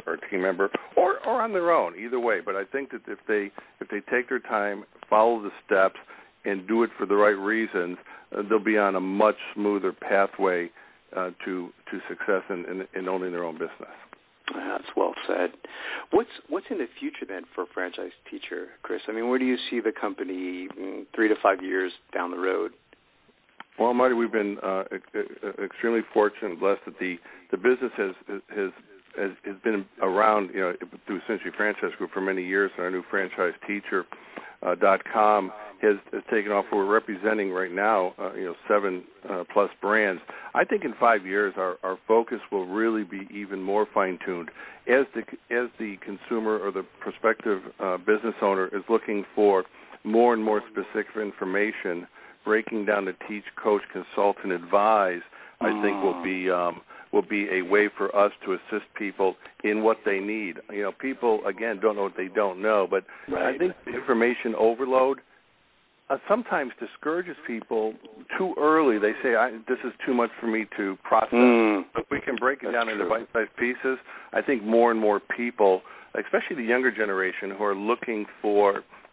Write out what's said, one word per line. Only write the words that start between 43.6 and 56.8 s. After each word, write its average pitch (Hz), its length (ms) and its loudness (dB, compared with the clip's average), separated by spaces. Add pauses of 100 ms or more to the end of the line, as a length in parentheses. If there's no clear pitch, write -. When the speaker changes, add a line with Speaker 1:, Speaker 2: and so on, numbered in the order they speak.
Speaker 1:
more 101 320 2
fine-tuned 92 560 -2 (380)
as 131 260 4
the, 117 80 -6 (320)
as 120 240 -2
the 104 200 -8
consumer 110 600 -4
or 98 140 -4
the 92 140 -6 (160)
prospective, 107 600 -2 (220)
uh, 92 140 -2
business 107 440 0
owner 95 260 2
is 98 220 -6
looking 110 360 0 (100)
for 101 300 6 (400)
more 117 280 6
and 110 80 0
more 107 300 0
specific 101 360 -4 (120)
information. 98 880 -4 (380)
Breaking 110 400 0
down 101 200 0
to 90 80 -4 (140)
teach, 104 160 -8 (180)
coach, 104 200 2 (100)
consult, 101 520 0
and 95 80 -4
advise, 92 720 4 (400)
I 110 100 2 (100)
think 101 220 0
will 92 100 2
Speaker 2:
Mm. 87 100 -8
Speaker 1:
be, 92 280 -2
um, 87 300 0 (300)